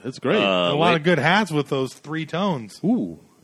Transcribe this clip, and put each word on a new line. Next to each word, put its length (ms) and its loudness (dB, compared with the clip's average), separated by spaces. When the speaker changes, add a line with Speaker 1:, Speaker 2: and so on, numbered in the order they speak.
Speaker 1:
it's 160 -10
great. 240 0
Speaker 2:
Uh, 300 2
Speaker 3:
A 20 0
lot 180 4
Speaker 2:
late 40 2
Speaker 3:
of 60 -2
good 160 2
hats 320 2
with 180 -2
those 240 -2
three 320 -8
tones. 580 -4
Speaker 1:
Ooh, 360 -2